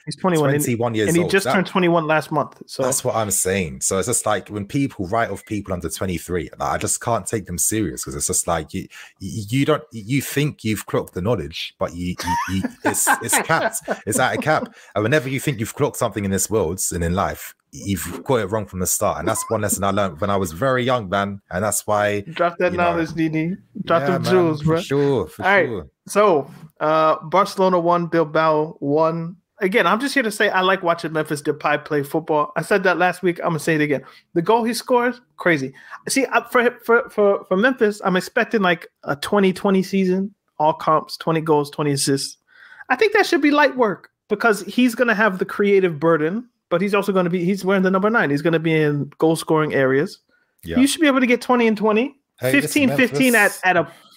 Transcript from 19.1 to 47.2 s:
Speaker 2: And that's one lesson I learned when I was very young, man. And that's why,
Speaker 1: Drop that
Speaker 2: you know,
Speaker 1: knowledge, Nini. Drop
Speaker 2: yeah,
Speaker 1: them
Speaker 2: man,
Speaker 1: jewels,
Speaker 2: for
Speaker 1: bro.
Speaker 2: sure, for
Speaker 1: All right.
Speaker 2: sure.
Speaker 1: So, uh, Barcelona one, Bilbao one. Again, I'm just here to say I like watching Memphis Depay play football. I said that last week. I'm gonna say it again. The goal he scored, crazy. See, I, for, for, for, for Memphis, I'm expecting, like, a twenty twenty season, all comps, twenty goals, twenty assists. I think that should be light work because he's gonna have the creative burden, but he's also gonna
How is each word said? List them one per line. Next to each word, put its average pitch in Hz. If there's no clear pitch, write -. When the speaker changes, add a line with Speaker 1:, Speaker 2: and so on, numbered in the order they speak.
Speaker 2:
And 80
that's -
one 110
lesson 98
I 98
learned 95
when 98
I 101
was 95
very 127
young, 123
man. 101
And 92
that's 104
why, 104
Speaker 1:
Drop 170
that 180
Speaker 2:
you 175
know, 175
Speaker 1:
knowledge, 165
Nini. 160
Drop 165
Speaker 2:
yeah, 139
Speaker 1:
them 139
Speaker 2:
man, -
Speaker 1:
jewels, 165
Speaker 2:
for 151
Speaker 1:
bro. 160
Speaker 2:
sure, 139
for -
Speaker 1:
All 185
right. 190
Speaker 2:
sure. 95
Speaker 1:
So, 196
uh, 156
Barcelona 185
one, 170
Bilbao 160
one. 160
Again, 190
I'm 214
just 269
here 277
to 214
say 208
I 185
like 185
watching 170
Memphis 156
Depay 151
play 147
football. 151
I 165
said 196
that 180
last 180
week. 175
I'm -
gonna 160
say 160
it 151
again. 139
The 170
goal 220
he 240
scored, 240
crazy. 139
See, 269
I, 233
for, 240
for, 233
for, 202
for 185
Memphis, 214
I'm 185
expecting, 214
like, 175
a 147
twenty 190
twenty 190
season, 190
all 156
comps, -
twenty 165
goals, 147
twenty 147
assists. 139
I 254
think 415
that 415
should 302
be 294
light 285
work 214
because 208
he's 240
gonna 240
have 196
the 190
creative 190
burden, 165
but 175
he's 202
also 202
gonna 180